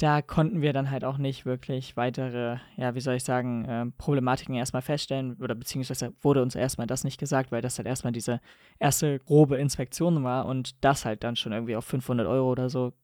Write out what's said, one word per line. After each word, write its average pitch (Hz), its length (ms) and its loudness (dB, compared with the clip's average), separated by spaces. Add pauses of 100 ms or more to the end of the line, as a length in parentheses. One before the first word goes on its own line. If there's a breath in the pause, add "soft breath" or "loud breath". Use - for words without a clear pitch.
da 147 220 4
konnten 156 400 2
wir 147 100 2
dann 139 160 0
halt 135 160 -4
auch 135 140 -4
nicht 135 260 -4
wirklich 127 500 -6
weitere, 120 640 -2 (180 loud breath)
ja, 127 200 -2
wie 127 60 -4
soll 127 140 0
ich 123 80 -2
sagen, 123 420 0
äh, 117 200 -4 (140)
Problematiken 131 560 0
erstmal 127 260 -2
feststellen 135 540 -4
oder 123 180 -4
beziehungsweise 123 580 -6 (100)
wurde 143 200 6
uns 123 140 0
erstmal 123 320 -2
das 127 160 -4
nicht 139 160 -4
gesagt, 135 320 0
weil 117 100 -2
das 123 160 -4
halt 104 100 -6
erstmal 127 240 -2
diese 117 300 -4 (380 loud breath)
erste 143 400 0
grobe 147 380 8
Inspektion 143 640 0
war 127 240 0
und 131 360 -4
das 139 220 4
halt 110 180 -2
dann 120 120 -2
schon 117 160 -4
irgendwie 113 240 -2
auf 113 100 -4
fünfhundert 127 400 0
Euro 127 260 2
oder 127 160 0
so 127 260 -2 (100)